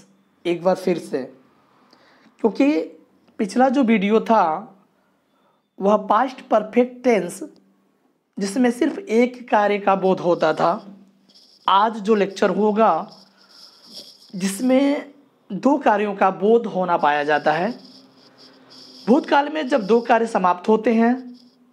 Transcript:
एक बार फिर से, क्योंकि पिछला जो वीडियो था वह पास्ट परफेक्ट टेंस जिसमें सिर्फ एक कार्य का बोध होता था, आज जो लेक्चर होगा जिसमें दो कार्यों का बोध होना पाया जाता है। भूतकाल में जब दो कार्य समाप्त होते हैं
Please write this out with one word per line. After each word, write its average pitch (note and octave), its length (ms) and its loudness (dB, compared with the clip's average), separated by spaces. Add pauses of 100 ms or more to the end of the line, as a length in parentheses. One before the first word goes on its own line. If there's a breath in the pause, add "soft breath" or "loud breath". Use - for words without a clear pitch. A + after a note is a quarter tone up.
(440)
एक E3+ 200 -4
बार F#3 100 2
फिर F#3 240 -2
से, - 240 -8 (1200 soft breath)
क्योंकि B3 280 0 (720)
पिछला A#3+ 300 0
जो C4+ 140 0
वीडियो G#3+ 380 2
था A3 240 2 (1300)
वह G3 180 2 (140)
पास्ट A#3 300 0 (100)
परफेक्ट B3 540 0
टेंस G3+ 380 0 (960)
जिसमें A#3 320 -2
सिर्फ - 280 -2
एक B3 520 -2
कार्य G#3 280 2
का G3 180 2
बोध F#3+ 240 0
होता E3 340 0
था, D#3+ 160 0 (960)
आज G#3+ 320 2
जो G#3+ 160 0
लेक्चर G3 360 0
होगा G3+ 600 0 (1200)
जिसमें B3+ 800 -2 (380)
दो A#3+ 280 2
कार्यों G#3 360 0
का F#3+ 160 2
बोध G#3 360 2 (100)
होना F3+ 220 0
पाया D3 260 0
जाता D3+ 280 0
है। F#3 220 -2 (1300)
भूतकाल C#4+ 460 2
में D#4 140 -6
जब B3 180 -2
दो A#3 140 4
कार्य A#3 260 0
समाप्त F#3 420 -2
होते A3 260 2
हैं A#3 200 2 (580)